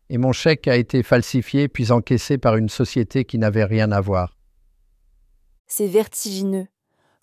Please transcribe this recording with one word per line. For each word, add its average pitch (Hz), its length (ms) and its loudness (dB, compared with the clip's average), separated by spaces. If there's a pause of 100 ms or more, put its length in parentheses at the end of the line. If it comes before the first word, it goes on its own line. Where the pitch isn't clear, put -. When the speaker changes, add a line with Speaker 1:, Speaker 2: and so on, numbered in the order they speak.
Speaker 1:
et 131 80 -4
mon 127 160 2
chèque 156 340 0
a 127 80 4
été 123 280 0
falsifié 131 640 0
puis 120 240 0
encaissé 120 440 0
par 113 200 2
une 110 120 0
société 123 540 -2
qui - 140 -6
n'avait 110 260 2
rien 107 300 2
à 101 80 2
voir. 92 360 -2 (1300)
Speaker 2:
C'est 208 200 -4
vertigineux. 190 800 -2 (560)